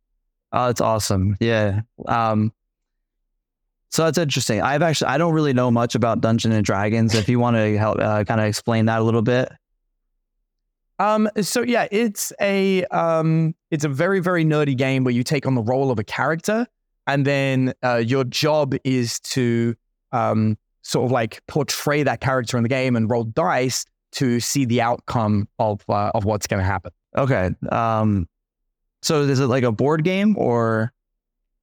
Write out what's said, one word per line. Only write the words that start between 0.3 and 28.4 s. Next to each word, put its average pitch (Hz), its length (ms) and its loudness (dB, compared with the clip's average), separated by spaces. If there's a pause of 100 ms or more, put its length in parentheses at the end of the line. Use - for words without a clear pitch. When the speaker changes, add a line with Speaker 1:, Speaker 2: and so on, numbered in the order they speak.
Speaker 1:
Oh, 123 160 0
that's 120 140 -2
awesome. 104 580 0
Yeah. 107 420 0 (260)
Um, 110 440 0 (1400)
so 160 160 0
that's 160 120 0
interesting. 127 440 0
I've 139 200 0
actually, 165 260 0
I 127 100 0
don't 165 160 2
really 151 200 2
know 123 180 2
much 117 240 2
about 113 260 0
Dungeons 113 340 2
and 107 100 2
Dragons. 107 500 0
If 107 140 0
you 123 100 2
wanna 110 380 2
help, 107 220 0
uh, 107 240 -2
kinda 110 220 0
explain 110 400 0
that 113 140 0
a 113 40 0
little 113 180 0
bit. 123 300 0 (1500)
Speaker 2:
Um, 214 300 2 (120)
so 240 200 0
yeah, 233 300 0
it's 214 500 -2
a, 196 440 2
um, 160 720 0 (160)
it's 151 140 0
a 151 40 -2
very, 170 300 0
very 175 240 0
nerdy 151 320 2
game 131 280 0
where 127 100 0
you 120 100 0
take 143 220 -4
on 135 100 0
the 117 80 0
role 131 280 0
of 110 80 -2
a 107 40 -4
character, 165 640 -2 (400)
and 139 180 2
then, 135 480 0 (100)
uh, 123 220 0
your 135 200 0
job 147 580 0
is 127 380 -2
to, 117 540 0 (360)
um, 110 460 0 (240)
sort 131 240 -2
of, 123 60 0
like, 117 360 -2
portray 147 560 -2
that 127 160 0
character 131 380 -2
in 117 60 2
the 117 60 0
game 131 260 0
and 110 140 0
roll 117 140 0
dice 131 640 -2 (280)
to 120 260 0
see 135 260 -2
the 117 160 2
outcome 107 640 0 (120)
of, 107 300 -2
uh, 107 240 0
of 107 120 -2
what's 104 220 -2
gonna 101 160 -4
happen. 95 280 -4 (260)
Speaker 1:
Okay. 117 340 0 (200)
Um, 107 560 0 (720)